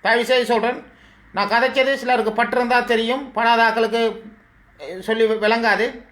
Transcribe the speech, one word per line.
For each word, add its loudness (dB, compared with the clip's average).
தயவு 2
செய்து 2
சொல்றேன். -2
நான் -2
கதைச்சது 2
சிலருக்கு 0
பட்டிருந்தா 0
தெரியும், -2
படாத 2
ஆக்களுக்கு, 0
அஹ், -14
சொல்லி 0
வி-, 0
விளங்காது. 0